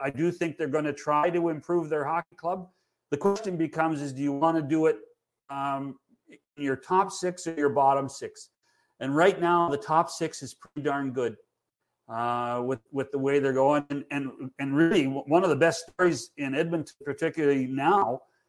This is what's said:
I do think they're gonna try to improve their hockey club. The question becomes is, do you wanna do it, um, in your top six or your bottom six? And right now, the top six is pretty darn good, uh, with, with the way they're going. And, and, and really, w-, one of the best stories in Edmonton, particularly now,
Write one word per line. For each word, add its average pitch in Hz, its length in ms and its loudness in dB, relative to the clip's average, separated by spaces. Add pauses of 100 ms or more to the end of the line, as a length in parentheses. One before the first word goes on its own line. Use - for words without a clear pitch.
I 139 80 -2
do 156 220 -2
think 175 260 -4
they're 156 100 -2
gonna 147 260 -2
try 147 380 2
to 170 180 0
improve 160 400 -2
their 151 140 -2
hockey 160 320 -4
club. 180 340 -6 (400)
The 143 80 -2
question 196 400 -2
becomes 160 440 -2
is, 139 120 -8
do 131 80 -8
you 143 120 -2
wanna 160 280 2
do 156 260 0
it, 147 100 2 (520)
um, 139 480 -6 (320)
in - 100 -20 (180)
your 139 180 -2
top 190 360 0
six 180 360 -6
or 165 80 -6
your 147 140 2
bottom 139 400 4
six? - 400 -14 (500)
And 135 160 -2
right 175 260 6
now, 170 280 2
the 143 80 -2
top 160 320 2
six - 340 -8
is 123 100 -14
pretty - 320 -14
darn 139 280 -2
good, 117 220 -2 (760)
uh, 120 540 -2
with, 127 160 -2 (120)
with 135 200 -4
the 139 60 -4
way 139 220 2
they're 135 140 0
going. 143 360 4
And, 143 220 -6
and, 135 480 -8
and 139 180 -2
really, 165 280 4
w-, 135 220 -4
one 170 160 4
of 180 60 2
the 151 60 4
best 160 340 2
stories 170 480 0
in 139 160 -4
Edmonton, 165 500 -2
particularly 143 600 0
now, 135 560 2 (280)